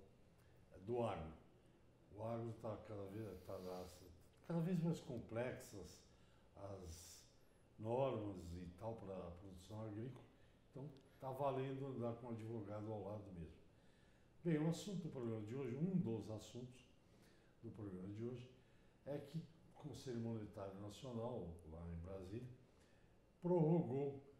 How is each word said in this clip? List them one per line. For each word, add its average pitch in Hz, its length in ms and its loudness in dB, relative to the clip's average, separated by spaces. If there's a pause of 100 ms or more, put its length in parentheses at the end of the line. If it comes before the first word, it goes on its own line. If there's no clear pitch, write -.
(840)
do 120 160 4
agro. 85 320 2 (800)
O 101 100 -8
agro 117 400 0
tá 107 160 -2 (100)
cada 101 180 -4
vez, 98 420 -6
tá 98 100 -4
lá, 92 260 -4 (640)
cada 170 120 2
vez 170 200 4
mais 160 200 4
complexas 117 1040 -4 (520)
as 95 600 -8 (600)
normas 107 720 2
e 87 160 -4 (100)
tal 113 180 -2
pra 95 200 -6 (240)
produção 101 460 -8
agrícola. 113 400 -4 (440)
Então, 139 200 -8 (280)
tá - 140 -4
valendo 135 540 2
andar 117 300 0
com 123 120 -8
um 117 40 -2
advogado 107 600 -2
ao 104 140 -2
lado 101 260 -4
mesmo. 82 240 -8 (880)
Bem, 165 140 8
o 156 120 6
assunto 170 340 0
do 151 60 -2
programa 117 340 0
de 110 120 -2
hoje, 131 220 0
um 185 180 4
dos 113 340 4
assuntos 120 560 -6 (800)
do 110 80 -6
programa 98 380 -4
de 107 160 -2
hoje, 123 260 -4 (540)
é 143 120 0
que 156 200 -4
o 165 60 -2 (320)
Conselho 120 440 -4
Monetário 104 640 -2
Nacional, 107 760 -2 (140)
lá 82 160 -6
em 85 140 -2
Brasília, 98 480 -4 (920)
prorrogou, 151 840 8 (140)